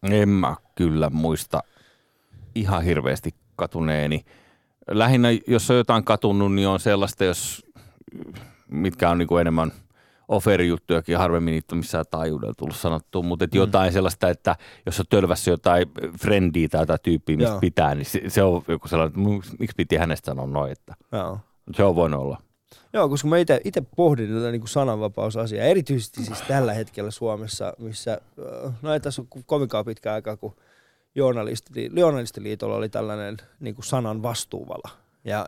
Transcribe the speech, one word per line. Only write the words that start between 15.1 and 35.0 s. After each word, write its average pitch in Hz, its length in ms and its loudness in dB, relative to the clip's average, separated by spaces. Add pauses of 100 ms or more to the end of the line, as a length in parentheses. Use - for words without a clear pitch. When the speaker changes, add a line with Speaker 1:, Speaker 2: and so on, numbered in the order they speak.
Speaker 1:
jotain 87 340 4 (340)
frendiä 87 500 4
tai 78 120 0
jotain 78 220 0
tyyppiä, 78 340 0
mistä 78 140 2
Speaker 2:
Joo. 98 80 -6
Speaker 1:
pitää, 78 360 2
niin 71 100 -6
se, - 220 -4
se 98 160 4
on 87 240 4
joku 82 200 -4
sellainen, 80 320 0
että 101 100 2 (220)
mu-, - 80 -12
miksi - 180 -6
piti 85 200 0
hänestä 80 280 -2
sanoa 67 220 -6
noin, 69 240 -4
että - 220 -18 (180)
Speaker 2:
Joo. 98 280 -6 (360)
Speaker 1:
se 104 80 4
on 92 120 4
voinut 78 260 2
olla. 67 160 -6 (560)
Speaker 2:
Joo, 185 160 4
koska 143 180 -2
mä 165 100 4
ite, 160 280 4
ite 185 180 -4 (120)
pohdin 143 400 4
tätä 120 160 -2
niinku 113 160 -6
sananvapausasiaa, 107 1000 -2
erityisesti 139 580 0
siis 107 180 -8
tällä 131 320 0
hetkellä 104 380 -6
Suomessa, 107 680 -6
missä, 110 420 -8 (440)
äh, 131 160 -6
no 151 120 -2
ei 151 60 0
tässä 139 220 -6
ole 120 140 -18
ko-, 131 100 -18
kovinkaan 113 400 -2
pitkä 110 280 -6
aikaa, 107 240 -8
kun 107 180 -12 (600)
journalisti-, 117 800 -2
Journalistiliitolla 110 800 0
oli 107 140 -4
tällainen 107 480 -8 (220)
niinku 110 220 -12
sanan 110 420 -4
vastuuvala. - 680 -10 (340)